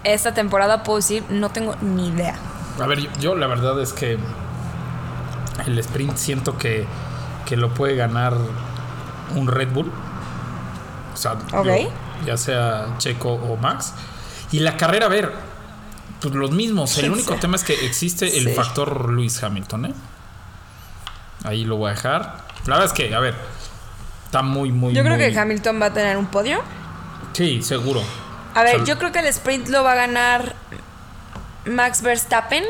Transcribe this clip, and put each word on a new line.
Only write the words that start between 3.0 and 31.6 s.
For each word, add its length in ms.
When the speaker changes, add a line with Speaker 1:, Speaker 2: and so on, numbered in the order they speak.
Speaker 2:
yo 160
la 120
verdad 340
es 120
que 240
el 140
sprint 380
siento 400
que, 280
que 120
lo 160
puede 220
ganar 400
un 120
Red 220
Bull. 220
O 40
sea, 160
Speaker 1:
Ok. 120
Speaker 2:
yo, 80
ya 120
sea 600
Checo 360
o 240
Max. 360
Y 80
la 180
carrera, 300
a 20
ver, 220
pues 140
los 160
mismos. 460
El 140
Speaker 1:
<laughs> 0
Speaker 2:
único 220
Speaker 1:
Sí. 60
Speaker 2:
tema 160
es 80
que 220
existe 520
el 120
Speaker 1:
Sí. 40
Speaker 2:
factor 580
Lewis 320
Hamilton, 440
¿eh? 60
Ahí 220
lo 120
voy 140
a 20
dejar. 520
La 120
verdad 80
es 80
que, 200
a 60
ver, 160
está 160
muy, 300
muy, 220
Speaker 1:
Yo 100
creo 140
Speaker 2:
muy 140
Speaker 1:
que 80
Hamilton 420
va 60
a 60
tener 240
un 100
podio. 340
Speaker 2:
Sí, 280
seguro. 400
Speaker 1:
A 100
ver, 120
Speaker 2:
O 40
sea, 60
Speaker 1:
yo 120
creo 140
que 80
el 80
sprint 420
lo 140
va 80
a 40
ganar 600